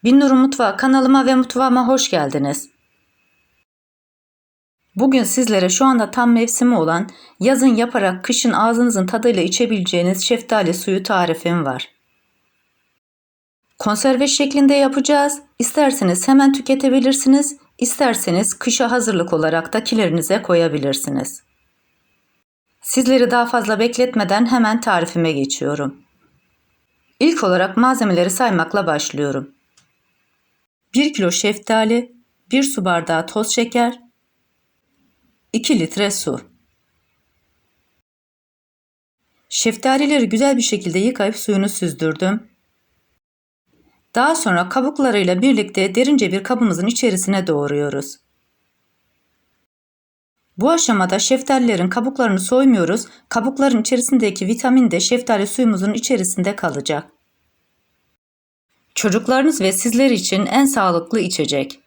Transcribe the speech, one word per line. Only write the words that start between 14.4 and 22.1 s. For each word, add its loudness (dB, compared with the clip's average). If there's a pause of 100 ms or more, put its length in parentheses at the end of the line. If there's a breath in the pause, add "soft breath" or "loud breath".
yapacağız. 2 (160)
İsterseniz 0
hemen 6
tüketebilirsiniz, 2 (220 soft breath)
isterseniz 0
kışa -2
hazırlık -2
olarak -2
da -2
kilerinize 0
koyabilirsiniz. -2 (1400)